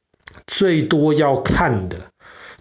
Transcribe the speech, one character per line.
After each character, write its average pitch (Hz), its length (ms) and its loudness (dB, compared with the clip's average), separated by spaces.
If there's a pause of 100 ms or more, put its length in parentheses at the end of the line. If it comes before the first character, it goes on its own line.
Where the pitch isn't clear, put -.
(460)
最 170 380 0
多 156 300 2
要 147 240 2
看 113 500 0
的 - 240 -12 (500)